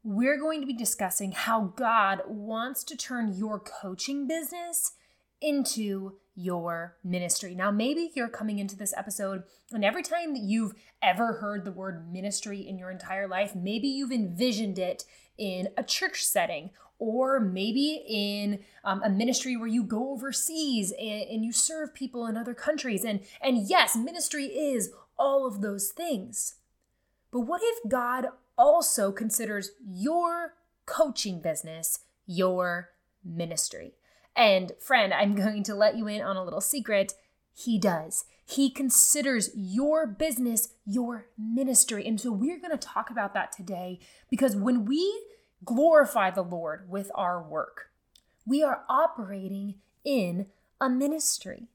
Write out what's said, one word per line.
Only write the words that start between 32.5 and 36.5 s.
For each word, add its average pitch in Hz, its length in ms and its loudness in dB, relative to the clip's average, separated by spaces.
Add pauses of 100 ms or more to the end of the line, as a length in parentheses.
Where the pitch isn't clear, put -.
ministry? 165 720 -4 (380)
And 190 460 6
friend, 220 340 4
I'm 202 220 4
going 208 280 0
to 208 120 -4
let 214 220 4
you 220 100 -4
in 208 140 -4
on 190 160 -2
a 185 60 -4
little 175 180 -4